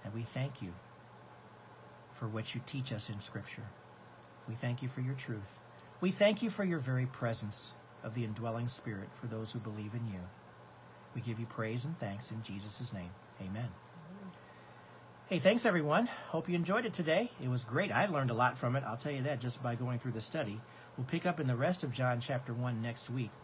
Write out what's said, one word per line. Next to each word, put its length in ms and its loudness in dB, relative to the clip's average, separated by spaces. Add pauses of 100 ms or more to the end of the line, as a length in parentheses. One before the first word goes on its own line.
And 80 -6
we 220 -2
thank 260 -2
you 120 -6 (1500)
for 80 -4
what 180 -2 (100)
you 120 -2
teach 240 -2
us 180 -4
in 120 -4
Scripture. 440 -8 (840)
We 120 -4
thank 220 0
you 120 0
for 60 -4
your 140 2
truth. 280 -4 (580)
We 180 6
thank 240 8
you 80 2
for 140 0
your 160 2
very 260 2
presence 640 -2 (320)
of 140 -6
the 80 0
indwelling 420 -2
Spirit 420 -4 (120)
for 80 -6
those 240 -4
who 80 -4
believe 340 -6
in 140 -2
you. 100 -4 (960)
We 60 -2
give 180 -2
you 80 -2
praise 380 -2
and 160 -2
thanks 320 -4
in 100 -4
Jesus' 500 -6
name. 180 -6 (300)
Amen. 280 -2 (1600)
Hey, 100 2
thanks, 260 8
everyone. 440 6 (220)
Hope 180 0
you 80 4
enjoyed 280 4
it 100 -2
today. 360 4 (100)
It 60 -2
was 180 2
great. 280 2
I 140 6
learned 240 4
a 40 2
lot 240 6
from 160 2
it. 100 2
I'll 140 -2
tell 140 -2
you 100 0
that 180 2
just 220 -2
by 140 2
going 240 0
through 120 -2
the 80 -2
study. 400 -2 (380)
We'll 80 -2
pick 180 0
up 140 4
in 80 2
the 80 6
rest 300 4
of 80 0
John 340 4
chapter 260 -2
one 300 0
next 260 -4
week. 220 0 (140)